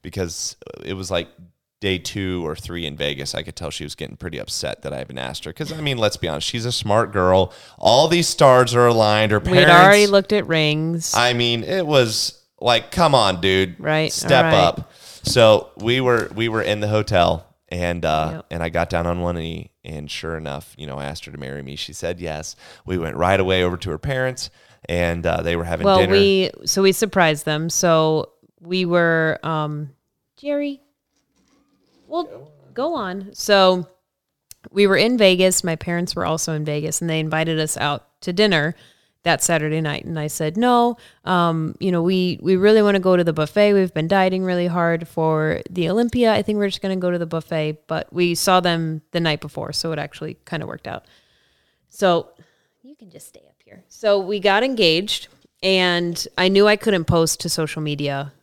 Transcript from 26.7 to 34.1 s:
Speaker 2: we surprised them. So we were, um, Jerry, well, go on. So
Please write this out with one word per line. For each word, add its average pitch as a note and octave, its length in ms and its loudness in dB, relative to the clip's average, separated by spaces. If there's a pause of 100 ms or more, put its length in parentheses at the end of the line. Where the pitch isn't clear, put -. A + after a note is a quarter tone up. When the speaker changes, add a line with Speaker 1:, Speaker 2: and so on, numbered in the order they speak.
Speaker 2:
we G3 120 4
surprised F3 520 0
them. D#3 240 -4
So D#3+ 640 2 (320)
we F3+ 240 -2
were, E3 560 2
um, D3+ 480 -6 (480)
Jerry, C#4+ 420 -6 (1300)
well, D4+ 400 -8 (260)
go D#4 200 -4
on. G3 380 -8
So F#3 540 2 (840)